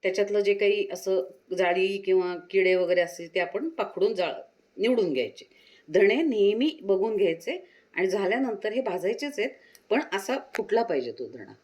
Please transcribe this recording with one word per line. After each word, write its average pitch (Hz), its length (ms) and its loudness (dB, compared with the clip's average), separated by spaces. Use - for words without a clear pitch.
त्याच्यातलं 202 360 0
जे 202 140 2
काही 202 380 0
असं 185 320 -2
जाळी 190 400 2
किंवा 185 380 2
किडे 185 240 4
वगैरे 180 260 2
असतील 170 340 -6
ते 185 40 0
आपण - 300 -4
पाखडून 202 440 -2
जाळ 175 200 -2
निवडून 208 360 2
घ्यायचे. 123 320 -4
धणे 196 260 6
नेहमी 240 680 2
बघून 196 360 0
घ्यायचे 196 500 -2
आणि 190 140 0
झाल्यानंतर 208 640 -2
हे 247 100 -2
भाजायचेच 214 580 -4
आहेत, 240 100 -2
पण 247 100 2
असा 202 240 -4
फुटला 220 300 0
पाहिजे 131 280 -2
तो 110 200 -10
धणा. 107 220 -18